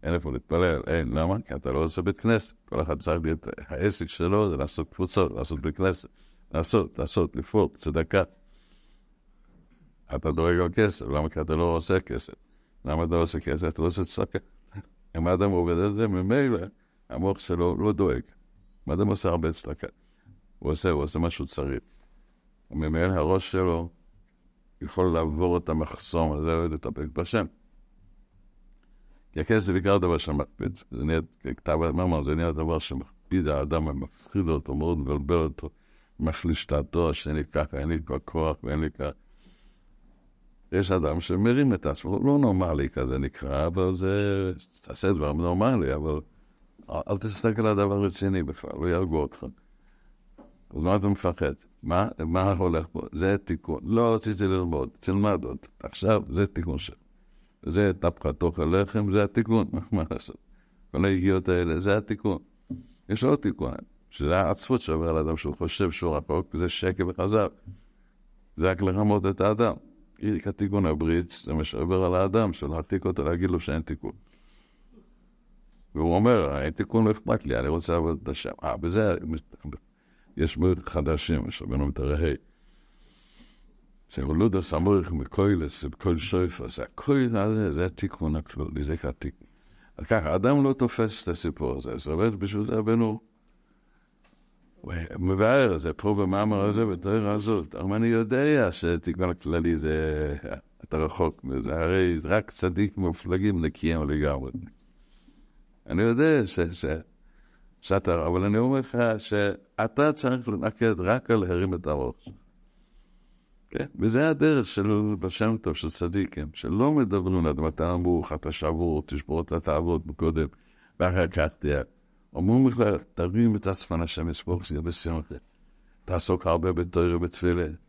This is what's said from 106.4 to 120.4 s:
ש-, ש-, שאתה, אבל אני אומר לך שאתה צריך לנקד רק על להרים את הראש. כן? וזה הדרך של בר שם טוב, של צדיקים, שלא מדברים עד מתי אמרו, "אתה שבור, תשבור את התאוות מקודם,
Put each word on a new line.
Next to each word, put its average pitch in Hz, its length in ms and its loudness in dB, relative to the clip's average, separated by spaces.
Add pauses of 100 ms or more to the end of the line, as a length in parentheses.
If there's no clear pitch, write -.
ש-, 95 140 -4
ש-, 85 240 -2 (960)
שאתה, 87 460 2
אבל 90 180 2
אני 104 140 2
אומר 131 220 2
לך 127 180 -6 (200)
שאתה 107 920 0
צריך 127 360 -2
לנקד 107 520 0
רק 107 300 2
על 117 60 6
להרים 92 380 2
את 87 120 -6
הראש. 69 420 -4 (1400)
כן? - 140 -4 (120)
וזה 123 300 2
הדרך 147 380 4
של 104 520 0
בר 92 100 -4
שם 110 340 0
טוב, 80 120 -2
של 80 140 -6
צדיקים, 87 640 -4
שלא 107 400 0
מדברים 92 540 2
עד 73 140 0
מתי 80 240 -2
אמרו, 87 380 2 (120)
"אתה 76 180 -8
שבור, 78 540 -2
תשבור 73 340 -4
את - 120 -6
התאוות 80 540 0
מקודם, 78 400 -2 (540)